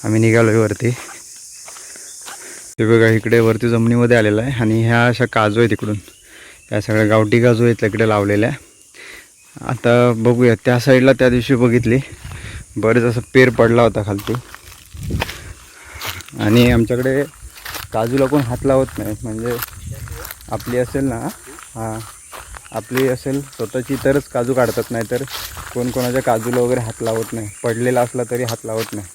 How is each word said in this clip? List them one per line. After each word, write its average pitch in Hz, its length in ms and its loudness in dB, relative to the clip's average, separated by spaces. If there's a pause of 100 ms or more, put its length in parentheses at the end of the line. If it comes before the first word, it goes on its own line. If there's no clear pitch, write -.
आम्ही 110 180 2
निघालोय 113 340 4
वरती. 110 360 0 (1900)
ते 117 180 4
बघा, 113 100 6
इकडे 113 320 2
वरती 113 300 2
जमिनीमध्ये 117 480 2
आलेला 107 240 2
आहे 123 200 -4
आणि 110 220 0
ह्या 117 240 4
अशा 120 260 0
काजू 107 260 2
आहेत 117 120 4
इकडून, 107 260 -4 (760)
या 107 100 -2
सगळ्या 110 240 2
गावठी 107 360 4
काजू 120 240 4
आहेत 117 180 2
इकडे 110 260 2
लावलेल्या. 104 420 2 (1080)
आता 120 540 2
बघूया, 120 400 4
त्या 123 240 0
साईडला 131 340 6
त्या 127 160 4
दिवशी 123 260 0
बघितली, 117 440 2 (760)
बरेच 113 260 2
असं 120 180 0 (120)
पेर 131 160 6
पडला 117 320 4
होता 113 240 2
खालती. 101 280 -4 (2000)
आणि 120 320 4
आमच्याकडे 123 520 0 (680)
काजूला 120 320 0
कोण 143 160 2
हात 123 240 -4
लावत 135 200 4 (120)
नाही, 104 260 -6
म्हणजे 117 340 -6 (920)
आपली 120 260 -6
असेल 127 260 -2
ना, 131 120 -4 (600)
हां, 113 240 -8 (720)
आपली 127 360 -4
असेल 135 340 -4
स्वतःची 127 540 -8
तरच 135 280 0
काजू 123 300 -4
काढतात, 120 380 0
नाहीतर 120 320 -4 (500)
कोण 123 180 -4
कोणाच्या 123 300 -2
काजूला 120 380 0
वगैरे 123 200 0
हात 113 220 -8
लावत 113 320 -4
नाही. 110 160 -8 (140)
पडलेला 120 380 0
असला 123 300 -4
तरी 123 120 -4
हात 117 220 -8
लावत 110 280 -6
नाही. 101 220 -10